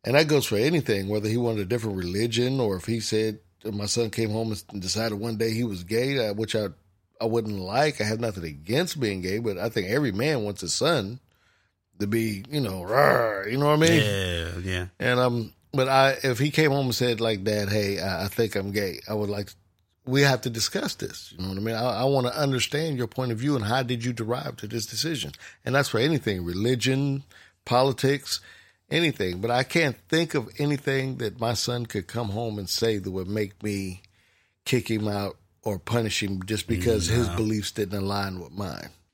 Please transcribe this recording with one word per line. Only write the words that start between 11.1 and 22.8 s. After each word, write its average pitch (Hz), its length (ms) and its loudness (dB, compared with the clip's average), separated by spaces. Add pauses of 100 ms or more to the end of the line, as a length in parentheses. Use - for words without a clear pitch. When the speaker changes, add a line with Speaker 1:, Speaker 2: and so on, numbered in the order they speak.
Speaker 1:
to 104 80 0
be, 107 440 0
you 147 100 -2
know, 95 200 -2
rawr, 113 720 4
you 131 60 0
know 143 80 4
what 151 200 6
I - 40 8
mean? 165 120 8
Speaker 2:
Yeah, 90 600 0
yeah. 92 240 -2 (120)
Speaker 1:
And, 123 220 2
um, 120 320 0 (220)
but 131 160 2
I, 135 320 8
if 127 160 2
he 143 120 2
came 156 200 4
home 139 160 2
and 120 80 0
said, 120 260 2
like, 107 240 0
"Dad, 104 240 0
hey, 101 320 0
I, 92 240 -2
I 101 40 -2
think 113 280 0
I'm 98 160 -2
gay," 101 340 -2
I 107 60 -6
would 104 160 -2
like, 101 240 -6 (540)
we 135 160 4
have 135 180 4
to 123 100 -4
discuss 147 440 -4
this. - 420 -10
You 90 60 -8
know 95 80 -6
what 95 80 -6
I - 20 -6
mean? 110 160 -2
I, 110 60 -2 (180)
I 127 40 2
wanna 131 260 2
understand 143 680 0